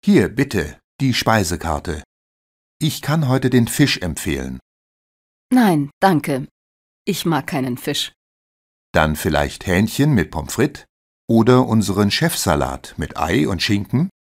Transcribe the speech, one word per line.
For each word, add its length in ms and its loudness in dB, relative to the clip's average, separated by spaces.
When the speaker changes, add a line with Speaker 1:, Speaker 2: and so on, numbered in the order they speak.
Speaker 1:
Hier, 260 4
bitte, 500 -4
die 140 0
Speisekarte. 880 -2
Ich 240 -4
kann 240 0
heute 240 2
den 160 4
Fisch 320 0
empfehlen. 600 -6
Speaker 2:
Nein, 460 2
danke. 480 0
Ich 200 -4
mag 200 -2
keinen 320 -6
Fisch. 340 -6
Speaker 1:
Dann 220 2
vielleicht 520 -2
Hähnchen 460 2
mit 180 0
Pommes 240 -8
frites 300 -2
oder 380 6
unseren 420 2
Chefsalat 880 -2
mit 200 -8
Ei 300 0
und 140 -4
Schinken? 480 -2